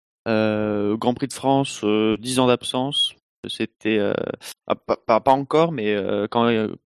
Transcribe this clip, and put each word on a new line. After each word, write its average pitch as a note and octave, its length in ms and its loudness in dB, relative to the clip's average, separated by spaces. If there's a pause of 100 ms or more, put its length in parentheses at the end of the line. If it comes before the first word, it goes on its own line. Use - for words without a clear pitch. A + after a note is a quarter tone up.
(260)
Euh, G#2+ 720 0
Grand A#2+ 160 0
Prix C3+ 140 -6
de - 40 -16
France, C3+ 520 0
euh, G#2+ 340 2
dix B2 200 -4
ans B2+ 100 4
d'absence. B2+ 680 -2 (340)
C'était, A2 500 -4
euh, G2+ 140 0 (540)
ah, - 80 0
pas, - 220 -4
pas, - 240 2
pas C3+ 120 4
encore, D3+ 400 2
mais, G#2+ 220 0
euh, G2+ 340 -2
quand, A#2 200 2
euh, A2 260 0 (120)